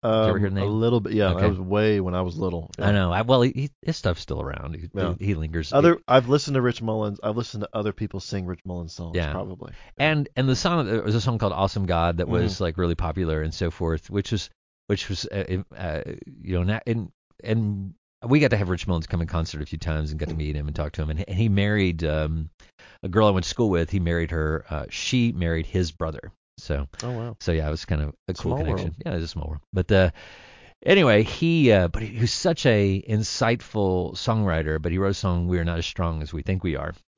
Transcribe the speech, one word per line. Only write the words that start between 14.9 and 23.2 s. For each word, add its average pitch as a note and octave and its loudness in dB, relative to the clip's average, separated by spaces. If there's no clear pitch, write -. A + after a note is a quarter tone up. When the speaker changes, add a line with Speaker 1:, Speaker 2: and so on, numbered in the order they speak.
Speaker 1:
was, F#2+ -4
uh, F#2+ -4
uh, D#2 -6
you F#2 -2
know, F2+ 2
na-, G#2 0
and, A2+ -2
and G#2 -2
we B2+ 4
got C3+ 4
to A2 2
have G2 0
Rich F2+ -2
Mullins E2+ 0
come E2+ -2
in E2 -2
concert D#2+ -4
a - -6
few D#2+ -8
times D#2 -2
and D2+ -6
got D2 -4
to D#2 -6
meet D2+ -4
him D2 -4
and D2 -6
talk D2+ -4
to - -6
him. D2+ -2
And, D#2+ -4
and F2 -4
he A2+ 4
married, G2 2
um, D#2 0
a - -6
girl G#2 6